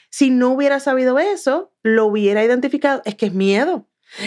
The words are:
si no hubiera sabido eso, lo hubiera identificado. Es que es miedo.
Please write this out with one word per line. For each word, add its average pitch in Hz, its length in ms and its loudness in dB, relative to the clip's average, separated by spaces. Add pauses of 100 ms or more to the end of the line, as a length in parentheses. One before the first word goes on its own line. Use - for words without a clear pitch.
si 269 220 0
no 247 220 2
hubiera 277 260 0
sabido 262 400 0
eso, 359 520 -2 (120)
lo 220 240 2
hubiera 208 360 0
identificado. 262 640 0
Es 202 80 -8
que - 140 -2
es 180 80 -6
miedo. 208 500 0 (420)